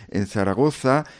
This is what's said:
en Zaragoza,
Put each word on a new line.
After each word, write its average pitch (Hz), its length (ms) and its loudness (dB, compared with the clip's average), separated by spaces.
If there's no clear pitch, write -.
en - 160 -2
Zaragoza, 127 800 0